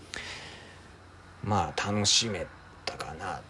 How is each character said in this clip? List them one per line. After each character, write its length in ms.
ま 340
あ、 160
楽 140
し 220
め 180
た 100
か 180
な 200
っ 160